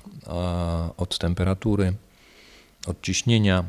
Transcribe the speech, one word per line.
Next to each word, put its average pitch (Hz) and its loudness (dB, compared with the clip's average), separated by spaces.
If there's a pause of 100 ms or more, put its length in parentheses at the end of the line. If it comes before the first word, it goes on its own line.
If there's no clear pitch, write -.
(260)
a, 85 -2
od - -4
temperatury, 95 0 (920)
od 87 -6
ciśnienia, 104 4